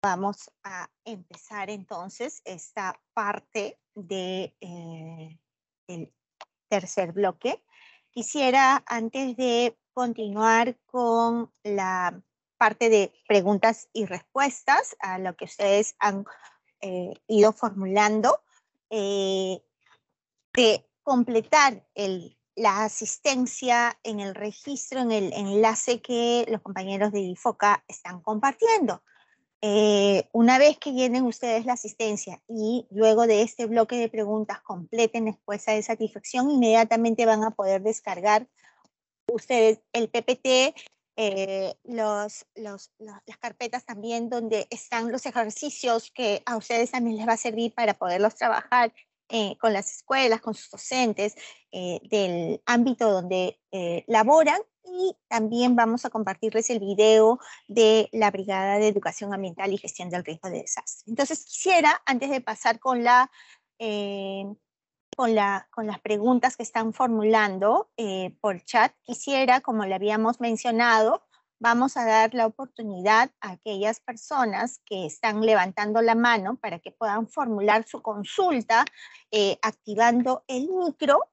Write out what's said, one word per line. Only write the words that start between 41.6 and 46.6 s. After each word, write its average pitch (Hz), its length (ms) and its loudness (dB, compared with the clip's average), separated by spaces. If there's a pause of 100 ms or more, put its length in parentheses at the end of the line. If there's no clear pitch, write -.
los, 214 680 -4
los, 208 440 -16
los, 214 280 -20
las 220 120 -20
carpetas 240 460 -10
también 233 460 -8
donde 226 400 -4
están 233 420 -6
los 254 140 -6
ejercicios 233 840 -4
que 208 360 -4
a 240 100 -4
ustedes 233 340 -2